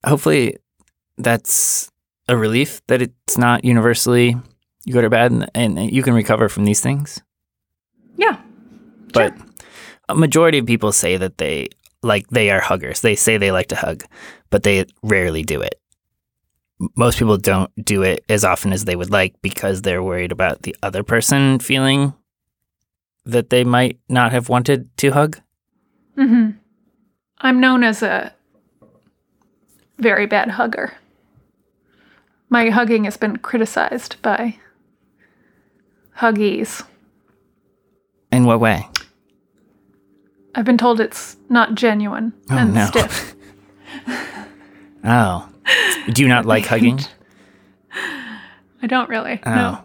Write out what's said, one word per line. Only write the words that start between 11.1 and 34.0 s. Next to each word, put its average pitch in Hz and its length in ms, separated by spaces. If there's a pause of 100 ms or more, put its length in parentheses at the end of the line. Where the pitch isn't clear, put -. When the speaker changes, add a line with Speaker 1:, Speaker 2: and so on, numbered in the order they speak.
Speaker 1:
that 92 180
they, 73 320 (340)
like, 104 260
they 107 220
are 95 120
huggers. - 400
They 110 120
say 113 220
they 98 160
like 92 160
to - 80
hug, - 280 (440)
but 104 140
they 95 240 (160)
rarely 90 400
do 76 180
it. - 180 (1000)
M-, 90 160
most 120 220
people 107 180
don't 95 340 (140)
do 101 180
it 92 280
as 104 120
often 95 300
as 95 140
they 92 100
would 90 140
like 95 320
because 98 400
they're 92 200
worried 90 300
about 87 300
the - 200
other 98 200
person 135 560
feeling 135 560 (1120)
that 117 240
they 123 140
might 123 340 (100)
not 123 240
have 123 160
wanted 123 480
to 139 140
hug. 147 280 (760)
Speaker 2:
Mm-hmm. 233 360 (880)
I'm 254 220
known 254 240
as 220 180
a 220 300 (1700)
very 208 280
bad 208 260
hugger. 226 420 (1500)
My 233 220
hugging 220 340
has 208 140
been 214 180
criticized - 840